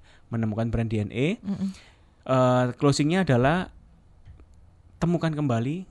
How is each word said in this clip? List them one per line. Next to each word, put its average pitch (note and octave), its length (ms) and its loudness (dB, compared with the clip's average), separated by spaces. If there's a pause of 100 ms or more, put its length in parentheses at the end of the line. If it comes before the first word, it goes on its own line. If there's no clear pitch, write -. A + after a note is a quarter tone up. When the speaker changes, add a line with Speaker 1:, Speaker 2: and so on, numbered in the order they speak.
(280)
Speaker 1:
menemukan A2+ 400 -2
brand A2+ 200 -2
D G#2+ 120 -2
N G#2 120 -4
A. B2+ 140 -2 (140)
Speaker 2:
Mm-mm. G3 280 -6 (600)
Speaker 1:
Eh, B2+ 380 2 (100)
closingnya D3 480 2
adalah D3+ 480 2 (1300)
temukan E3 320 0
kembali, C#3+ 580 -2